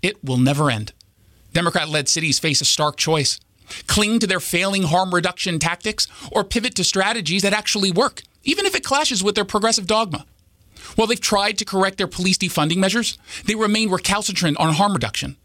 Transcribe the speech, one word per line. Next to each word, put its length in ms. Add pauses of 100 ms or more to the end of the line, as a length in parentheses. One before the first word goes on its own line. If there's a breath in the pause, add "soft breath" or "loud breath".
It 200
will 140
never 340
end. 220 (600)
Democrat-led 560
cities 280
face 220
a 60
stark 320
choice. 420 (460 loud breath)
Cling 320
to 80
their 140
failing 420
harm 320
reduction 440
tactics 480 (240 loud breath)
or 140
pivot 300
to 100
strategies 560
that 140
actually 360
work, 300 (220)
even 240
if 80
it 100
clashes 400
with 100
their 120
progressive 400
dogma. 400 (680 loud breath)
While 120
they've 100
tried 380
to 80
correct 320
their 100
police 300
defunding 400
measures, 400 (300 loud breath)
they 80
remain 340
recalcitrant 680
on 160
harm 180
reduction. 520